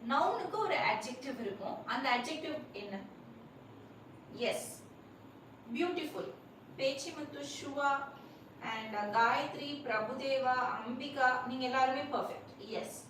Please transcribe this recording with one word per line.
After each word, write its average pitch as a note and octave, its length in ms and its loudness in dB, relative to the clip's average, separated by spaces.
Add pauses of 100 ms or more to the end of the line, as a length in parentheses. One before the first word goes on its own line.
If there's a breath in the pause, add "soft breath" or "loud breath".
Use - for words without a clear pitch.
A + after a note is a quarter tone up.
(120)
நவுனுக்கு - 540 4
ஒரு F4+ 120 4 (140)
அட்ஜெக்டிவ் B3 540 -2
இருக்கும். G3 320 -4 (160)
அந்த C4 120 0 (120)
அட்ஜெக்டிவ் D#4 400 -2 (240)
என்ன? G3 180 -6 (1500)
எஸ், - 180 -2 (1040)
பியூட்டிஃபுல். F4 540 0 (500)
பேச்சிமுத்து, D4 640 -2 (140)
சுவா, C#4 360 2 (800 loud breath)
and A3 220 -4 (220)
காயத்ரி, C#4+ 540 4 (160)
பிரபுதேவா, B3+ 680 4 (200)
அம்பிகா, B3+ 520 2 (200)
நீங்க C4 220 0
எல்லாருமே C4 340 6 (100)
பர்ஃபெக்ட். - 380 -4 (280)
எஸ். - 160 -8 (120)